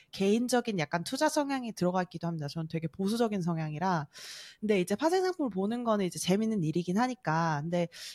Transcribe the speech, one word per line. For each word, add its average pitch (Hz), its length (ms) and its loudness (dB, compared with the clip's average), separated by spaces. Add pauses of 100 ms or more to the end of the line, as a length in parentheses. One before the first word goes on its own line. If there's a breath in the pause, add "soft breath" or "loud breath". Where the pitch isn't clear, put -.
(120 loud breath)
개인적인 233 680 2
약간 170 260 -2
투자 302 240 0
성향이 277 460 -2
들어가 180 280 0
있기도 170 240 -8
합니다. 160 220 -4
저는 160 180 -6
되게 160 220 -4
보수적인 208 520 0
성향이라. 160 640 -2 (520 loud breath)
근데 208 220 2
이제 180 160 0
파생 339 260 2
상품을 359 260 0
보는 202 360 -2
거는 214 200 2
이제 165 140 -4
재밌는 214 440 2
일이긴 175 340 0
하니까. 165 640 0
근데 170 260 0 (260 loud breath)